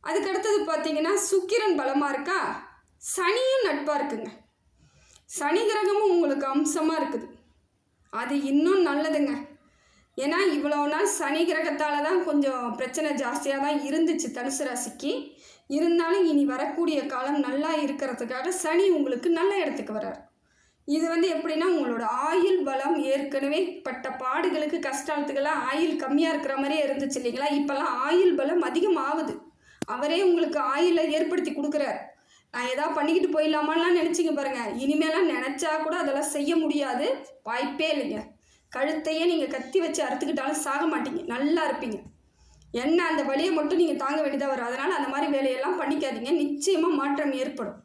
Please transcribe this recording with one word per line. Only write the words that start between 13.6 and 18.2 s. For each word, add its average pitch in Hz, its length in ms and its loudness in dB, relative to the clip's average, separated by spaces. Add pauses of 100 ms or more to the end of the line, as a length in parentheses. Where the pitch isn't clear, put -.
தான் 294 140 0 (100)
இருந்துச்சு 320 480 0
தனுசு 269 320 -4
ராசிக்கு. 240 440 -6 (640)
இருந்தாலும் 339 540 2
இனி 285 220 4
வரக்கூடிய 302 460 0 (140)
காலம் 269 340 -2
நல்லா 285 240 0 (140)
இருக்கிறதுக்காக 269 760 -4